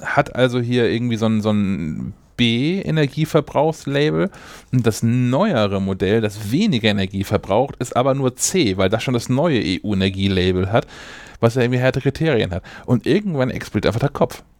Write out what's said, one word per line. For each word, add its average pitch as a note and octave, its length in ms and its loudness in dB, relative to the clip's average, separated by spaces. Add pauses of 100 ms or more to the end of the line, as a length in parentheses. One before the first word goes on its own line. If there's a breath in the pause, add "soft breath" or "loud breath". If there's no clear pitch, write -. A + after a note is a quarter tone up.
hat - 320 -2
also B2 240 0
hier A#2+ 320 2
irgendwie A#2 260 0
so A2 80 0
ein, A2 160 2
so G#2+ 80 0
ein E2+ 640 -2 (220)
B-Energieverbrauchslabel D3+ 1900 0 (420 loud breath)
und B2 140 2
das A2 160 0
neuere B2 800 2
Modell, F#2+ 400 0
das G#2 300 -4
weniger C#3+ 380 2
Energie G2 340 -2
verbraucht, A2 540 0
ist - 180 -6
aber C3 180 2
nur C3 220 0
C, A2+ 420 0
weil F#2+ 120 2
das A2 120 0
schon B2+ 140 0
das A#2 120 -4
neue C#3 320 2
E-U-Energielabel F#2+ 1120 0
hat, A#2 140 2 (540 loud breath)
was A#2 140 2
ja B2+ 80 0
irgendwie B2 180 2
härtere B2+ 220 0
Kriterien C3 500 0
hat. F2 120 -6 (240 loud breath)
Und A#2+ 180 2
irgendwann D#3+ 460 0
explodiert - 360 -2
einfach A2 120 0
der C#3+ 100 2
Kopf. - 320 -2 (180)